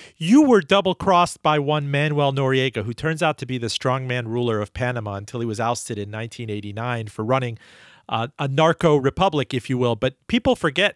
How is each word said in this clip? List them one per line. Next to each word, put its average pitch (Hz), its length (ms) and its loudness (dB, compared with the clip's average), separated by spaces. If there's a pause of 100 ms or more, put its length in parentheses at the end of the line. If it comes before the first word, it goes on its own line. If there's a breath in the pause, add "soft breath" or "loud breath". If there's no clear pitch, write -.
(160 loud breath)
you 226 280 6
were 233 180 6
double-crossed 185 840 2
by 151 160 4
one 143 320 -2
Manuel 147 400 2
Noriega, 131 540 0
who 117 80 -4
turns 160 280 -4
out 156 180 0
to 135 60 -10
be 127 120 -4
the 117 100 -4
strongman 123 600 -2
ruler 117 340 -2
of 101 120 -8
Panama 120 420 -4
until 104 260 -8
he 120 40 -4
was 110 140 -4
ousted 117 380 -4
in 101 120 -6
nineteen 113 400 -10
eighty-nine 107 580 -6
for 110 180 -8
running, 123 320 -2 (500 loud breath)
uh, 113 200 -2 (120)
a 143 80 -2
narco 156 480 4
republic, 143 580 0
if 123 160 -4
you 127 80 -2
will. 120 200 0
But 131 180 -2 (120)
people 240 280 2
forget 175 400 0